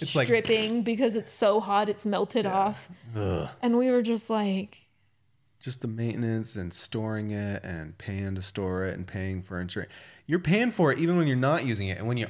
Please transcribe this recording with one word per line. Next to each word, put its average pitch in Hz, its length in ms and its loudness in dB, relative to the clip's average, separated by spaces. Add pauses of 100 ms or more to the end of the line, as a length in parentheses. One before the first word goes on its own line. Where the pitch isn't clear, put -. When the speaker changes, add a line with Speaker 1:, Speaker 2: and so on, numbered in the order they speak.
Speaker 1:
It's - 140 0
like 139 100 6
Speaker 2:
stripping 226 560 2
because 226 340 2
it's 220 140 -4
so 208 300 4
hot, 202 300 2
it's 208 180 -2
melted 202 380 0
Speaker 1:
Yeah. 190 120 0
Speaker 2:
off. 208 320 0 (260)
Speaker 1:
Ugh. 92 340 0 (120)
Speaker 2:
And 233 160 4
we 254 140 4
were 247 100 6
just 226 300 -2
like 202 460 -2 (840)
Speaker 1:
Just - 220 -8
the 123 60 -6
maintenance 113 680 -2
and 87 180 -6
storing 110 560 -4
it 101 340 -4
and 82 360 -8
paying 98 340 -4
to 92 80 -6
store 92 440 -4
it 92 100 -4
and 90 100 -8
paying 95 380 -6
for 92 160 -8
insurance. 90 320 -6 (340)
You're 160 140 0
paying 214 320 2
for 160 200 4
it 117 60 2
even 165 200 2
when 165 100 4
you're 131 100 4
not 139 300 2
using 98 200 -2
it. 95 120 -4
And 107 80 -4
when 123 100 0
you 113 120 -2